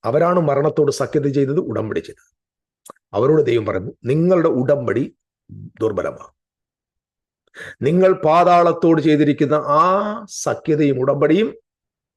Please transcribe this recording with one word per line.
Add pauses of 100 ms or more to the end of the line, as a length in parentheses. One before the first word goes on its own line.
അവരാണ്
മരണത്തോട്
സഖ്യത
ചെയ്തത്,
ഉടമ്പടി
ചെയ്തത്. (840)
അവരോട്
ദൈവം
പറയുന്നു, (120)
നിങ്ങളുടെ
ഉടമ്പടി (360)
ദുർബലമാണ്. (1500)
നിങ്ങൾ
പാതാളത്തോട്
ചെയ്തിരിക്കുന്ന
ആ
സഖ്യതയും
ഉടമ്പടിയും (600)